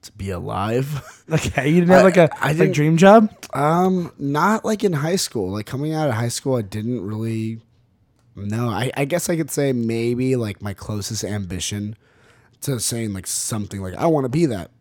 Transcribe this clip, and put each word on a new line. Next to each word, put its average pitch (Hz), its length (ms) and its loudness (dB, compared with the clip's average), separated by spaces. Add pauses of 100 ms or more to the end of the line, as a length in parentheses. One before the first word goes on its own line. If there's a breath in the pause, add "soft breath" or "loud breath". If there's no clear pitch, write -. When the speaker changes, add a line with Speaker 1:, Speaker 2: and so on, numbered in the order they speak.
Speaker 1:
to - 100 -20
be 98 160 -8
alive. 110 880 -4
<laughs> - 100 -20
Speaker 2:
Okay, 147 380 2
you 170 140 6
didn't 175 80 2
have, 185 100 10
Speaker 1:
I, 185 40 8
Speaker 2:
like, 190 120 6
a, 170 140 8 (120)
Speaker 1:
I - 60 0
Speaker 2:
like, 151 100 0
Speaker 1:
didn't 185 180 2
Speaker 2:
dream 151 200 4
job? 202 340 8 (240)
Speaker 1:
Um, 175 640 0
not, 151 460 0
like, 214 220 -2
in 185 80 2
high 160 240 -2
school. 95 340 -4
Like, 104 140 -6
coming 147 280 -6
out 156 140 0
of 120 80 0
high 117 140 -2
school, 131 260 -4
I 117 60 -2
didn't 107 440 -6
really, 113 540 -6 (760)
no. 107 360 -4
I, 107 260 -4
I 139 80 -2
guess 170 260 -2
I 180 60 0
could 156 160 -4
say 139 220 0
maybe, 120 640 -2
like, 107 240 -6
my 101 120 -8
closest 107 520 -8
ambition 101 720 -6 (640)
to 131 180 -4
saying, 113 320 -4
like, 95 160 -8
something 104 540 -6
like, 92 140 -8
"I - 120 -4
wanna 143 220 0
be 160 160 2
that." 107 360 -4